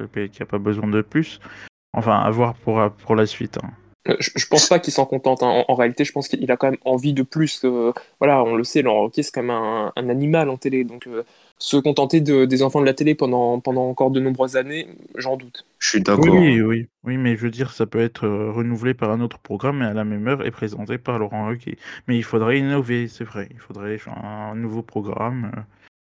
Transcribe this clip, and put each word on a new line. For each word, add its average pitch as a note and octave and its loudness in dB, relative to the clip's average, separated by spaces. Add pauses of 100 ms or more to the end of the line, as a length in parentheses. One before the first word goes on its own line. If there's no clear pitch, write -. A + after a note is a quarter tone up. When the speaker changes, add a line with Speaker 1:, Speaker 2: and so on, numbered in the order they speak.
(160)
Speaker 1:
et G2+ -6
qu'il - -20
n'y - -6
a - -6
pas G#2 -4
besoin G#2 -2
de G#2+ 2
plus. - -4 (520)
Enfin, A2 2
à G#2 2
voir A#2 0
pour, A2 -2 (120)
pour - -2
la A2 6
suite, - -8
hein. - -12 (400)
Speaker 2:
Euh, - 4
je, D3 -4
je C#3+ -2
pense D3+ 4
pas F3+ 6
qu'il D3+ -2
s'en C3+ 2
contente, C3 0
hein. B2 4
En, A#2+ 4
en C3 2
réalité, B2 2
je - -10
pense C#3 -6
qu'il B2+ -2
a B2 4
quand C3+ 2
même C3+ -2
envie C3 2
de C3 0
plus. D#3 -2
Euh, A#2+ 2 (280)
voilà, C#3 4
on A2+ 0
le A#2 0
sait, D3 0
Laurent G#2+ 4
Ruquier, C#3+ -4
c'est - -6
quand C3 -6
même A#2+ -4
un, A2+ -2
un B2+ -4
animal D3 2
en C3 -6
télé. C3 -2
Donc, A#2+ -10
euh, A#2 -8 (340)
se - -4
contenter C#3+ 2
de, C#3 6
des C3 2
enfants C#3 2
de C#3 4
la C3+ 4
télé D3+ 2
pendant, B2 0
pendant B2+ -2
encore C3+ 2
de C3+ 2
nombreuses C3 0
années, D3 -4 (280)
j'en C3 -4
doute. - -20 (140)
Speaker 3:
Je - -4
suis G#2 2
d'accord, - 6
Speaker 1:
Oui, E3+ 6
Speaker 3:
hein. A2 2
Speaker 1:
oui, A2+ -2 (160)
oui, B2+ -4
mais B2 2
je G#2+ -8
veux A#2 -2
dire, B2+ -6
ça A2+ -2
peut A#2 -2
être, A#2 -2
euh, G#2 -2
renouvelé A#2 -2
par A#2+ -2
un A2+ 0
autre A#2 -4
programme, C3+ -4
mais B2 -2
à G#2 -4
la G#2+ -2
même G#2+ -4
heure C3+ -2
et - -4
présenté G#2 -8
par A#2+ -4
Laurent G#2+ -4
Ruquier. A#2+ -8 (300)
Mais B2 0
il A#2 -2
faudrait A#2 2
innover, B2 -2
c'est - -14
vrai. G#2 -12
Il A#2+ -20
faudrait G#2 -10 (260)
un G#2+ -12
nouveau A2+ -6
programme, G#2+ -6
euh, G#2 -12 (480)